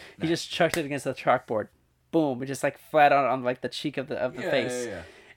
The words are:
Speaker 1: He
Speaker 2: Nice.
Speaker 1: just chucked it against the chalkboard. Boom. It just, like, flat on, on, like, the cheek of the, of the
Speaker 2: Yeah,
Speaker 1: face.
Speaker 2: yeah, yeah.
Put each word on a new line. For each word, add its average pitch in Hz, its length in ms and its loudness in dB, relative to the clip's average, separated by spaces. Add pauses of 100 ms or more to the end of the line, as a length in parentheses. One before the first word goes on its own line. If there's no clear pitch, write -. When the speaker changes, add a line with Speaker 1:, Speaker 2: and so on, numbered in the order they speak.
(180)
Speaker 1:
He - 100 -10
Speaker 2:
Nice. - 20 0
Speaker 1:
just - 220 -4
chucked 165 260 2
it 156 80 -2
against 139 200 -6
the 135 80 -2
chalkboard. 120 560 0 (420)
Boom. 139 320 0
It 135 40 -8
just, 135 160 -6
like, 139 140 0
flat 147 360 6
on, 139 120 4
on, 123 180 0
like, 123 180 -2
the 123 80 -4
cheek - 280 -8
of 127 100 -6
the, 120 100 -6
of - 180 -4
the - 80 -8
Speaker 2:
Yeah, 175 80 -4
Speaker 1:
face. 123 340 0
Speaker 2:
yeah, 110 60 -8
yeah. 85 120 -10 (340)